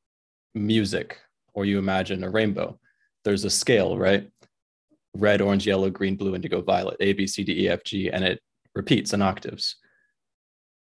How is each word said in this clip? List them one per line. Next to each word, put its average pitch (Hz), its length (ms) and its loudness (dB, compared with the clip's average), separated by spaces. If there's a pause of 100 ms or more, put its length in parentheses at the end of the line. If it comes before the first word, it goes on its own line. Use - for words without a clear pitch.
(540)
music 107 640 0 (340)
or 98 140 -4
you 101 120 2
imagine 95 460 -2
a 92 60 -6
rainbow, 95 480 -2 (460)
there's 101 200 0
a 95 60 -2
scale, 95 480 2
right? 101 320 2 (840)
Red, 101 300 4
orange, 98 240 2
yellow, 95 240 2
green, 98 260 -2
blue, 98 180 -2
indigo, 90 280 -4
violet, 92 380 0
A, 98 120 2
B, 98 140 0
C, 98 180 -4
D, 92 200 -2
E, 95 40 2
F, 90 160 -2
G, 95 260 -4
and 95 140 -2
it 92 160 0 (340)
repeats - 380 0
in 101 80 0
octaves. - 560 -4 (1080)